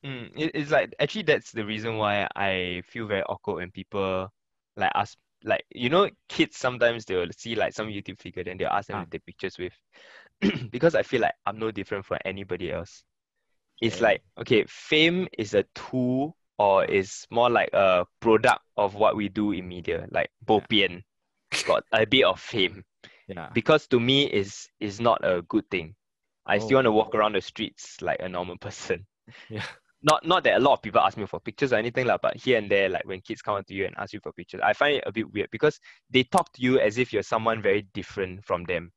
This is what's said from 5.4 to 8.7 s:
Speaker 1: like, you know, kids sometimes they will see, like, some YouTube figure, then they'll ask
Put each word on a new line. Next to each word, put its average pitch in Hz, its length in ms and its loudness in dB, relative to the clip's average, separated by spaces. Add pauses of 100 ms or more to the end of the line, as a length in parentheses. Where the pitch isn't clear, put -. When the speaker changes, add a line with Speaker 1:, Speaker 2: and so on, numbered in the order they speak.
Speaker 1:
like, 107 280 -2
you 123 180 -4
know, 180 200 2 (180)
kids - 300 -2
sometimes 120 480 0
they 95 100 -4
will 87 160 -2
see, 113 240 -10
like, 98 180 0
some 110 140 -6
YouTube 101 320 -10
figure, 92 240 -12
then 92 140 -10
they'll 90 120 -2
ask 98 180 -2